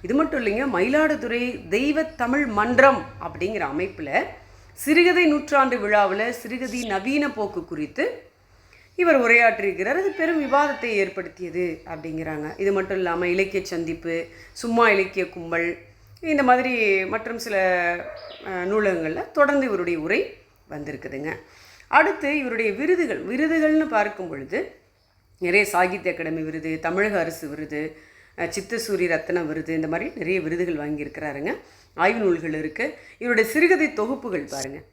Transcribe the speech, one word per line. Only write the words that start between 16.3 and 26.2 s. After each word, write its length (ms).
மாதிரி 600
மற்றும் 340
சில, 180
அஹ், 220
நூலகங்கள்ல 640
தொடர்ந்து 360
இவருடைய 340
உரை 340
வந்திருக்குதுங்க. 640
அடுத்து 500
இவருடைய 340
விருதுகள், 540
விருதுகள்னு 600
பார்க்கும் 400
பொழுது 440
நிறைய 280
சாகித்ய 460
அகாடமி 300